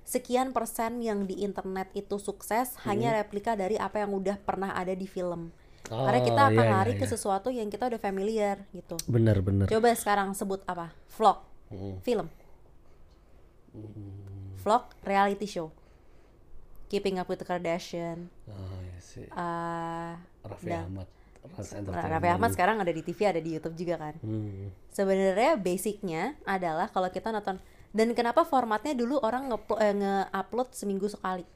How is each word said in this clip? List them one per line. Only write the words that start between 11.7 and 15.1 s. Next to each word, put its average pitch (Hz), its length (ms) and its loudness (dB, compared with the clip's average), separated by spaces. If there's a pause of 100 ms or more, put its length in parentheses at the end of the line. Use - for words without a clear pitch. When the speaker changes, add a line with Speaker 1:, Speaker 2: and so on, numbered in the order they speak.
Speaker 1:
film. 214 280 0 (1400)
Speaker 2:
Hmm. 104 840 -14
Speaker 1:
Vlog, 220 260 2 (180)
reality 202 460 2